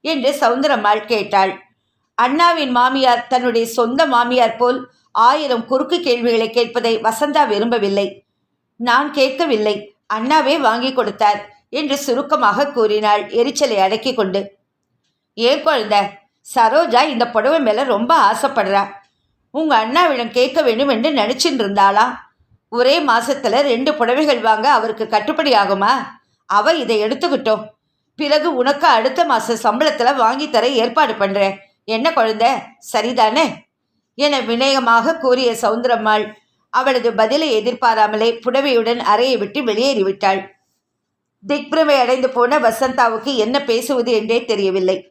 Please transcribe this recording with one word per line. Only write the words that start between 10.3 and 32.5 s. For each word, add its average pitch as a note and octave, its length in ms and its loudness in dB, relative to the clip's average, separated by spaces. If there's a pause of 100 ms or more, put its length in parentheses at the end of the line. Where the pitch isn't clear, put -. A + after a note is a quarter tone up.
வாங்கி B3 320 0
கொடுத்தார்," G#3 480 0 (300)
என்று C#4 280 -4
சுருக்கமாக C4+ 720 0
கூறினாள் G#3+ 600 0
எரிச்சலை A#3 480 0
அடக்கி A3 360 0
கொண்டு. G3 280 -2 (960)
"ஏன் B3 260 0
குழந்தை, G#3+ 400 0 (460)
சரோஜா A#3+ 600 2
இந்த A#3+ 220 -2
புடவை C4 300 0
மேல A#3 240 0
ரொம்ப A#3+ 280 0 (100)
ஆசைப்படுறா. G3 640 0 (680)
உங்க D4+ 220 0
அண்ணாவிடம் A#3+ 540 0
கேட்க B3+ 320 0
வேண்டும் B3+ 260 0
என்று B3+ 240 0
நினைச்சிட்டு C4 500 -2
இருந்தாளா? G3+ 440 4 (680)
ஒரே B3 280 4
மாசத்துல A#3+ 600 0
ரெண்டு C#4 320 0
புடவைகள் B3+ 460 0
வாங்க A3 300 0
அவருக்கு A3 340 0
கட்டுப்படி C#4 500 -2
ஆகுமா? G3 360 2 (600)
அவ C4+ 240 2
இதை A#3 240 -2
எடுத்துக்கிட்டோம். A3 640 -2 (540)
பிறகு D4+ 360 0
உனக்கு C#4+ 320 0
அடுத்த B3+ 380 2
மாச A#3 320 -2
சம்பளத்துல B3+ 600 0
வாங்கி C4 320 0
தர A3+ 160 0 (120)
ஏற்பாடு A#3+ 380 0
பண்றேன். G3 400 -2 (340)
என்ன A3+ 240 -4
குழந்தை, A3+ 380 0 (360)